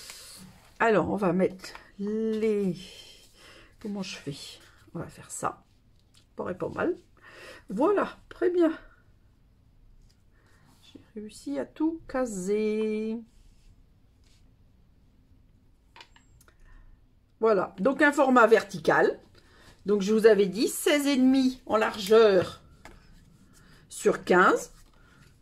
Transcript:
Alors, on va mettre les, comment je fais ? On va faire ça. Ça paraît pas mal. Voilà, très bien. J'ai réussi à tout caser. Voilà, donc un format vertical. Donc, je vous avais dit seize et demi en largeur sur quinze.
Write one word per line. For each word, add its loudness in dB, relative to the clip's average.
Alors, 2
on -4
va -2
mettre -2
les, -4
comment -10
je -14
fais ? -14
On -12
va -12
faire -20
ça. -10
Ça -20
paraît -8
pas -8
mal. -4
Voilà, -2
très -4
bien. 0
J'ai -20
réussi -12
à -6
tout -4
caser. -4
Voilà, 0
donc 0
un 4
format 6
vertical. 2
Donc, 0
je 0
vous 2
avais 6
dit -4
seize 0
et 0
demi 2
en -2
largeur 2
sur -2
quinze. 2